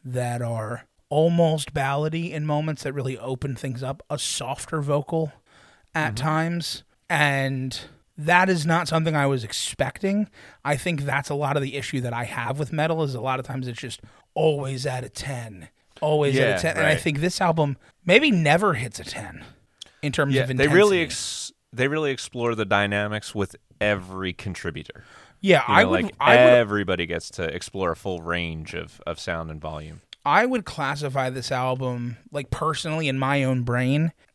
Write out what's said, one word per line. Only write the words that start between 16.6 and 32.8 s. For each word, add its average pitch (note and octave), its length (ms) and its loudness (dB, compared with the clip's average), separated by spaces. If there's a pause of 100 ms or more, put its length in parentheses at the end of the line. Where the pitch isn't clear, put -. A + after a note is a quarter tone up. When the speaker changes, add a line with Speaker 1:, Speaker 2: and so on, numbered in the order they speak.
Speaker 1:
And - 100 2
I D#3+ 40 4
Speaker 2:
right. C3+ 100 2
Speaker 1:
think D3 180 0
this F3 220 -2
album D#3+ 360 2 (280)
maybe C4 260 6
never E3+ 440 4
hits A2+ 260 -6
a - 40 -12
ten - 400 -12 (580)
in C#3+ 100 -2
terms C#3 240 2
Speaker 2:
Yeah, C3 60 4
Speaker 1:
of B2+ 140 0
Speaker 2:
they C3+ 120 4
really F#3+ 320 6
Speaker 1:
intensity. - 20 2
Speaker 2:
ex-, - 500 -6 (200)
they B2+ 160 0
really D3 240 0
explore A#2 420 -2
the G#2+ 100 0
dynamics G#2 720 0
with G2+ 220 -2 (240)
every F#2+ 520 -2
contributor. - 680 -8 (380)
Speaker 1:
Yeah, E3+ 280 6
Speaker 2:
You C3+ 60 2
Speaker 1:
I F#3 80 8
Speaker 2:
know, - 80 4
Speaker 1:
would, F#2 140 2
Speaker 2:
like, - 160 -6
Speaker 1:
I B2 240 8
would B2 100 10
Speaker 2:
everybody G2+ 520 2
gets E2 260 -6
to F#2 120 -6
explore F2 460 -4
a D#2+ 60 -2
full F2+ 260 -6
range E2+ 520 -6
of, E2 320 -10
of E2+ 120 -6
sound E2 320 -6
and D#2 100 -12
volume. D#2 400 -10 (240)
Speaker 1:
I E3+ 220 4
would B3+ 180 -2
classify C#3 680 -4
this B2+ 220 -6
album, B2+ 640 -2 (160)
like, D3 180 -8
personally D#3 580 -2